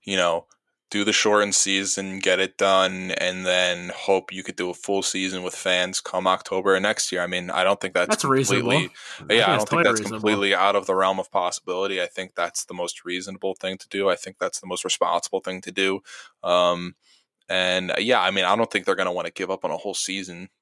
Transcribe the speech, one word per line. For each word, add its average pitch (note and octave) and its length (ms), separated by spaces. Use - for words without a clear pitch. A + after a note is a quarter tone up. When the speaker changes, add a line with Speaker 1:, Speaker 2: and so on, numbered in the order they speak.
Speaker 1:
you G2 120
know, E2+ 320
do G#2 140
the G#2 80
shortened G#2 440
season, G2 640
get F#2 200
it F#2+ 180
done, F#2+ 540
and F#2 340
then F2+ 480
hope - 380
you F#2 120
could F#2 120
do F2+ 140
a F2+ 40
full G2 280
season F#2 420
with F2+ 120
fans F#2 440
come F#2 280
October F#2+ 480
of F#2 60
next G#2 300
year. F2+ 100
I F2 60
mean, F2+ 240
I F#2 140
don't G2 160
think F#2+ 120
that's F2+ 220
Speaker 2:
That's - 80
reasonable. C3 540
Speaker 1:
completely, F#2 160
Speaker 2:
I - 40
think - 20
Speaker 1:
yeah, G#2+ 160
I G2+ 40
Speaker 2:
that's - 20
Speaker 1:
don't G#2+ 120
think E3 120
Speaker 2:
totally - 20
Speaker 1:
that's G2 160
Speaker 2:
reasonable. G#2 480
Speaker 1:
completely G2 80
out G2 220
of F#2+ 80
the F#2+ 100
realm F#2+ 240
of F#2 120
possibility. F#2 680
I F2 40
think F#2 300
that's E2+ 300
the F2+ 80
most F2 300
reasonable F#2+ 520
thing F#2+ 240
to - 100
do. G2 200
I F2 60
think - 240
that's - 220
the F#2+ 60
most F2+ 180
responsible F2 560
thing F#2 200
to A2 120
do. F#2+ 260
Um, F2 520
and, F#2 420
uh, - 80
yeah, A2+ 220
I F#2 100
mean, F#2+ 140
I F#2+ 100
don't A2+ 160
think F#2+ 140
they're F#2+ 100
gonna F#2 180
wanna E2+ 180
give F#2 200
up F#2+ 140
on E2 60
a D#2+ 60
whole G2 180
season. F#2 540